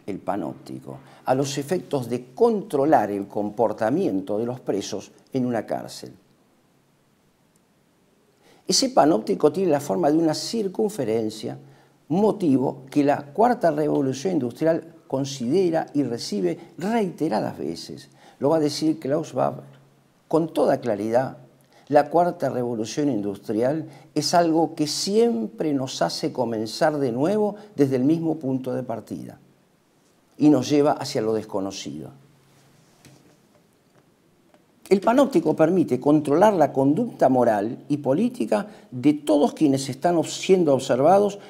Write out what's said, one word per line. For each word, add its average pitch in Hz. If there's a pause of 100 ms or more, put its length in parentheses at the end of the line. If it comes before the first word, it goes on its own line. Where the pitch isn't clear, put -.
el 95
panóptico, 69 (260)
a 131
los 135
efectos 139
de 123
controlar 147
el 101
comportamiento 107
de 117
los 123
presos 101 (200)
en 127
una 117
cárcel. 62 (2500)
Ese -
panóptico 165
tiene 180
la 143
forma 175
de 156
una 160
circunferencia, 135 (500)
motivo 151
que 147
la 139
Cuarta 226
Revolución 147
Industrial 156 (140)
considera 139
y 143
recibe 165 (180)
reiteradas 180
veces. 76 (280)
Lo 139
va 160
a -
decir 151
Klaus 147
Schwab 139 (640)
con 160
toda 214
claridad. 113 (500)
La 147
Cuarta 170
Revolución 120
Industrial 113 (260)
es -
algo 165
que 151
siempre 208
nos 131
hace 135
comenzar 117
de 139
nuevo 202 (180)
desde 135
el 123
mismo 160
punto 131
de 127
partida 101 (960)
y 151
nos 123
lleva 147
hacia -
lo 110
desconocido. 95 (2750)
El 190
panóptico 190
permite 160
controlar 151
la 147
conducta 156
moral 117
y 147
política 208 (240)
de 127
todos 285
quienes 135
están 175
ob-, 156
siendo 180
observados 160